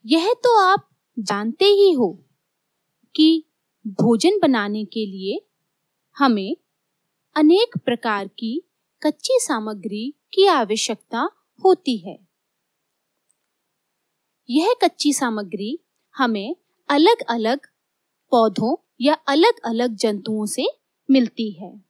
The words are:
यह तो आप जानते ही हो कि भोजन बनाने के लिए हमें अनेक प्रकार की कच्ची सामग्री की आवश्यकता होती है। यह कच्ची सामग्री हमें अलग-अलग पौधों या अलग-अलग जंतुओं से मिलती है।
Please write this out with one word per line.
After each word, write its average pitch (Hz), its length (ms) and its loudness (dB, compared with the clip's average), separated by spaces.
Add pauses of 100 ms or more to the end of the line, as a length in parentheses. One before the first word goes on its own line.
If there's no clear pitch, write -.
यह 330 260 2
तो 480 280 2
आप 381 300 2 (280)
जानते 208 460 -2
ही 403 280 6
हो 240 340 -2 (880)
कि 311 280 4 (420)
भोजन 233 560 2
बनाने 214 420 0
के 214 220 -8
लिए 196 440 -8 (680)
हमें 233 380 0 (800)
अनेक 339 420 2
प्रकार 214 500 -4
की 240 420 -10 (320)
कच्ची 311 400 -2
सामग्री 214 680 -8 (240)
की 381 120 4
आवश्यकता 233 840 -2 (340)
होती 359 320 2
है। 170 320 -16 (2250)
यह 339 240 2 (100)
कच्ची 294 280 0
सामग्री 214 680 -6 (380)
हमें 233 400 -2 (320)
अलग-अलग 285 760 0 (640)
पौधों 226 460 0 (240)
या 285 140 2
अलग-अलग 254 800 0
जंतुओं 214 520 -4
से 262 200 -6 (440)
मिलती 233 420 0
है। 185 380 -18